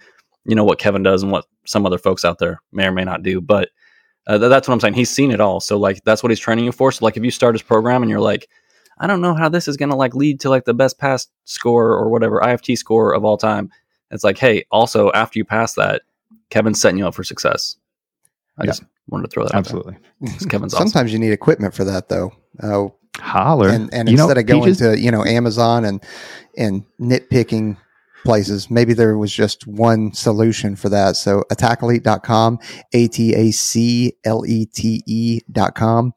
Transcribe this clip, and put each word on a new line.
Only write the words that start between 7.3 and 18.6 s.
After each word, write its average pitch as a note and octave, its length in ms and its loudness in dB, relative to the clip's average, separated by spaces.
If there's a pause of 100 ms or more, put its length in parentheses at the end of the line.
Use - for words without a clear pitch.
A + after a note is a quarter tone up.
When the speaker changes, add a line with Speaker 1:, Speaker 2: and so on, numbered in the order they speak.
Speaker 1:
start A#2+ 240 2
his A2 60 -8
program A#2+ 420 2
and A2+ 60 0
you're G#2 100 -2
like, G#2 280 -2 (500)
"I E3+ 100 -4
don't F#3+ 120 0
know F3 140 0
how D#3+ 140 0
this E3+ 180 -2
is C#3+ 100 -4
gonna, C#3+ 200 -2
like, C3 180 0
lead C#3 260 0
to, C#3+ 80 -2
like, C3 160 2
the A#2+ 100 0
best B2+ 260 0
pass C3+ 260 -2 (180)
score A#2+ 460 0
or G#2+ 180 0
whatever, A2+ 360 0
I A#2+ 80 2
F A#2+ 100 -4
T B2 140 -2
score A2 380 0
of G2+ 100 -2
all G#2+ 120 2
time." G#2 320 -4 (440)
It's A2 100 -10
like, G2 160 0
"Hey, A2+ 320 2
also, G#2+ 400 2
after A2 300 -2
you G#2 40 -4
pass A2 300 -4
that, G1+ 280 -2 (480)
Kevin's A2 300 0
setting F#2 180 2
you G2 100 -2
up E2 60 -6
for F#2 100 -10
success." - 500 -6 (840)
I - 60 -6